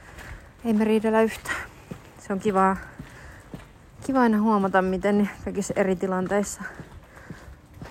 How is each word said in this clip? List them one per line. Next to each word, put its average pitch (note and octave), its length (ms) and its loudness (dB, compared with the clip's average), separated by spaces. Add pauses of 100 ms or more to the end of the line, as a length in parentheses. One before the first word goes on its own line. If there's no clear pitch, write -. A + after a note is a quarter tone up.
(640)
ei A3+ 80 2
me G#3+ 100 4
riidellä A3 380 2
yhtään. - 360 -2 (640)
Se - 140 -8
on F#3+ 60 -2
kivaa, F#3+ 380 2 (1300)
kiva C4 160 4
aina A3 200 4
huomata, G3 400 4
miten G3 480 2 (140)
kaikissa F#3+ 340 -4
eri F#3+ 180 2
tilanteissa F#3 680 -2 (1300)